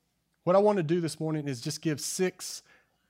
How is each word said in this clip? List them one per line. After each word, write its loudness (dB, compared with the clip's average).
what 4
I 6
want 6
to 2
do 0
this -4
morning -4
is -6
just -6
give -2
six -4